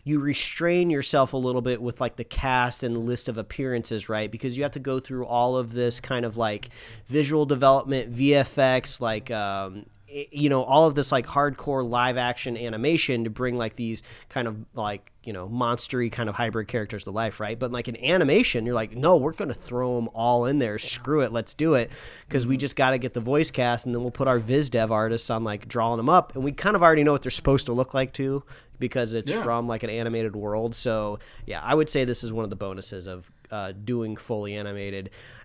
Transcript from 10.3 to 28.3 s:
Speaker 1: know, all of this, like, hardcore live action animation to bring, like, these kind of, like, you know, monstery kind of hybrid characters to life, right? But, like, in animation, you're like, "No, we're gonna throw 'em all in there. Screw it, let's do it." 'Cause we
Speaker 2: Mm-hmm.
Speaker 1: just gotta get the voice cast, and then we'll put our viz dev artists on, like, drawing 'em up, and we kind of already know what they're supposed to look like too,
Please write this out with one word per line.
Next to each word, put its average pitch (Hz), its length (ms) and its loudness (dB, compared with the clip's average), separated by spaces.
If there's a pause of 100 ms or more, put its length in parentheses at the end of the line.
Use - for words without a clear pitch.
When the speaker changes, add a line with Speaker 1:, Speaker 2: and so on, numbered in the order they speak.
Speaker 1:
know, 135 140 4
all 143 240 4
of 143 80 2
this, 139 160 -2
like, 127 160 0
hardcore 139 640 -2
live 120 260 0
action 123 400 -4
animation 120 680 -2
to 113 60 -4
bring, 123 280 -4
like, 113 160 -4
these 113 300 -6 (240)
kind 120 180 -4
of, 107 120 -8 (160)
like, 104 360 -6 (140)
you 113 80 -8
know, 92 160 -10
monstery 120 640 -2
kind 113 160 -4
of 101 60 -4
hybrid 113 340 -2
characters 107 360 -6
to 104 60 -10
life, 107 300 -4
right? 107 180 -6
But, 123 140 -4
like, 120 160 -6
in 117 160 -6
animation, 156 640 4
you're 123 80 0
like, 110 200 -4
"No, 160 220 6
we're 147 160 2
gonna 147 220 -6
throw 123 420 -4
'em 113 160 -2
all 120 320 4
in 139 140 2
there. 107 200 0
Screw 131 440 0
it, 113 100 0
let's 117 220 -4
do 156 200 2
it." 120 160 2 (380)
'Cause 127 180 0
we 131 100 2
Speaker 2:
Mm-hmm. - 40 -2
Speaker 1:
just 139 160 -4
gotta 131 220 4
get 123 160 -4
the 120 60 -2
voice 143 300 2
cast, 120 360 0
and 120 80 -2
then 120 80 -2
we'll 123 80 -4
put 131 180 0
our 123 100 6
viz 127 300 2
dev 113 240 2
artists 110 380 0
on, 113 120 0
like, 104 240 -4
drawing 117 320 0
'em 120 120 2
up, 175 240 6
and 135 100 -4
we 143 80 -2
kind 202 240 0
of 170 60 2
already 160 220 8
know 147 80 6
what 139 100 0
they're 127 80 -4
supposed - 360 4
to 120 60 -2
look 127 220 -2
like 131 180 0
too, 135 300 -2 (360)